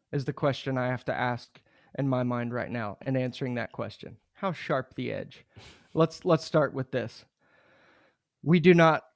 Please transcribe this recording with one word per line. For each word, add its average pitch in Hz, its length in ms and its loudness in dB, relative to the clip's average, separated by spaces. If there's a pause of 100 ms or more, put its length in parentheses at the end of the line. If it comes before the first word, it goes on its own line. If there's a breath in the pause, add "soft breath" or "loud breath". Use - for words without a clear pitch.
(120)
is 143 120 -2
the 139 80 -4
question 135 460 -2
I 123 100 -2
have 127 180 -4
to 127 80 -2
ask - 460 -4 (380 soft breath)
in 139 100 0
my 127 140 0
mind 120 300 -4
right 120 180 -4
now 110 360 -6
in 131 100 -2
answering 127 380 -4
that 117 180 -6
question. - 440 -10 (180)
How 196 180 -4
sharp - 420 -4
the 120 180 -6
edge. - 320 -10 (500 loud breath)
Let's, 160 300 0
let's 170 200 2
start 151 300 2
with 131 160 -6
this. 123 340 -6 (1160 soft breath)
We 160 180 4
do 175 140 8
not 160 300 6 (100)